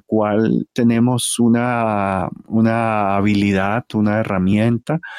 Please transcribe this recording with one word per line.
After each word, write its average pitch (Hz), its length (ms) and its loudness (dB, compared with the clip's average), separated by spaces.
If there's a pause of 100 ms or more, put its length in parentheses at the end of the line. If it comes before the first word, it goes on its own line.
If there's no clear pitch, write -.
cual 107 680 0
tenemos 120 680 0
una, 113 880 0 (180)
una 113 720 0
habilidad, 101 680 0 (100)
una 107 260 0
herramienta, 110 800 0 (180)